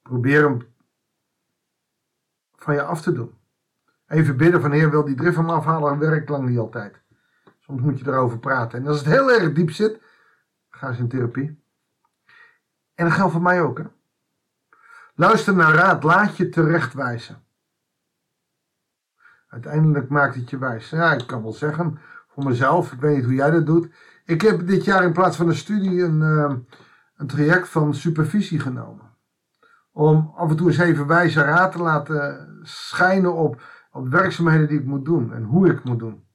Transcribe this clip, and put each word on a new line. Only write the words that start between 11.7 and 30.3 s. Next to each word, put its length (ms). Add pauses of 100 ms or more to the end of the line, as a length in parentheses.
En 100
dat 80
geldt 180
voor 100
mij 200
ook, 160
hè. 80 (1300)
Luister 400
naar 180
raad, 300
laat 340
je 120
terechtwijzen. 960 (2000)
Uiteindelijk 640
maakt 260
het 140
je 80
wijs. 320
Ja, 240
ik 140
kan 160
wel 100
zeggen, 460 (340)
voor 100
mezelf, 480
ik 80
weet 160
niet 100
hoe 80
jij 180
dat 140
doet. 240 (360)
Ik 160
heb 260
dit 160
jaar 200
in 100
plaats 240
van 100
een 80
studie 480
een, 180
eh, 340 (600)
een 120
traject 420
van 240
supervisie 680
genomen. 520 (800)
Om 440